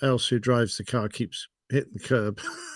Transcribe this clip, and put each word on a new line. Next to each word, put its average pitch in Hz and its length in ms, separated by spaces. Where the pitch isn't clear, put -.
else 131 240
who 123 100
drives 117 400
the 98 80
car 110 240
keeps - 380
hitting 139 240
the 101 60
curb. 104 460
<laughs> - 60